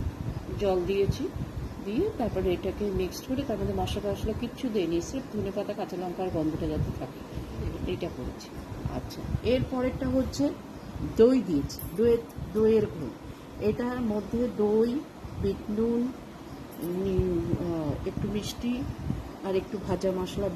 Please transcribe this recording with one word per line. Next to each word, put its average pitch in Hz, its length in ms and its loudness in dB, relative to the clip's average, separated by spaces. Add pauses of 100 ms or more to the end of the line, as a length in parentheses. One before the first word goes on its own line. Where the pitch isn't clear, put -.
(600)
জল 190 200 4 (100)
দিয়েছি, 196 340 2 (600)
দিয়ে 233 200 2 (120)
তারপরে 190 360 0
এটাকে 185 320 0 (140)
মিক্সড 180 280 -2
করে 262 200 0
তার 214 120 0
মধ্যে 196 220 0
মশলা 202 320 0
টশলা 220 280 0
কিচ্ছু 240 320 -4
দেয়নি, 170 240 2 (100)
স্রেফ 262 260 -4
ধনে 196 240 -2
পাতা, 208 160 -2
কাঁচা 196 300 -4
লঙ্কার 185 260 -2
গন্ধটা 160 380 0
যাতে 151 320 0
থাকে, - 200 -8 (720)
এটা 175 240 -4
করেছি। 127 300 -8 (500)
আচ্ছা, - 240 -6 (320)
এরপরেরটা 254 640 2
হচ্ছে 262 280 2 (760)
দই 247 200 10 (100)
দিয়েছি, 143 300 2 (200)
দইয়ের, 233 240 6 (320)
দইয়ের 220 320 6 (100)
ঘোল। 139 160 -4 (580)
এটার 247 300 0 (120)
মধ্যে 214 300 0 (220)
দই, 220 260 6 (520)
বিট 196 200 0 (160)
নুন, 233 240 4 (840)
উম, 180 540 2 (140)
আহ, 165 560 -2
একটু - 240 -2
মিষ্টি 226 400 -2 (720)
আর 190 100 0
একটু 185 200 0 (120)
ভাজা 185 240 2
মশলা 185 440 -2